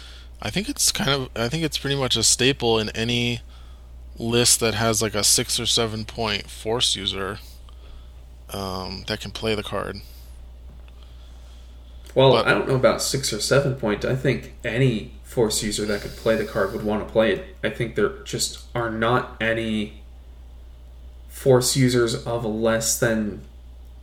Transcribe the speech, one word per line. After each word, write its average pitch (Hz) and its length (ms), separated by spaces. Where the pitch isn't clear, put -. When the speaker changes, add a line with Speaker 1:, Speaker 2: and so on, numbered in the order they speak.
Speaker 1:
I 107 80
think 180 180
it's - 240
kind - 180
of, 135 260
I 117 120
think 160 160
it's 151 140
pretty 139 180
much 131 220
a 110 60
staple 120 540
in 110 120
any 120 500
list 117 420
that 113 160
has, 113 260
like, 107 140
a 101 80
six - 360
or 117 60
seven 110 400
point 107 440
force - 460
user, 95 440
um, 95 560
that 107 140
can 101 100
play 110 240
the 104 80
card. 98 340
Speaker 2:
Well, 131 180
Speaker 1:
But 117 140
Speaker 2:
I - 40
don't 202 160
know 135 80
about 120 260
six - 320
or 104 80
seven 131 340
point. 104 300
I 131 100
think - 380
any 117 500
force 110 400
user 104 220
that 104 160
could - 140
play 113 200
the 110 100
card 98 280
would 107 100
wanna 104 220
play 113 260
it. - 320
I 110 80
think 113 240
there 101 140
just - 360
are 117 160
not 113 500
any 110 600
force - 480
users 123 380
of 117 320
less 113 540
than 110 420